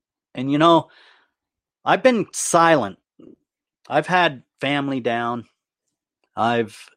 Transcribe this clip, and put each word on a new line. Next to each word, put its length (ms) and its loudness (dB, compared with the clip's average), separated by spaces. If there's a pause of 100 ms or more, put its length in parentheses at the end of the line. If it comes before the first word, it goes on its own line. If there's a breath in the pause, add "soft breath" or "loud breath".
(360)
And, 160 -6
you 80 0
know, 300 4 (920 soft breath)
I've 200 0
been 280 2
silent. 680 2 (920)
I've 160 -2
had 380 -2 (160)
family 400 -4
down. 460 -6 (880)
I've 600 -4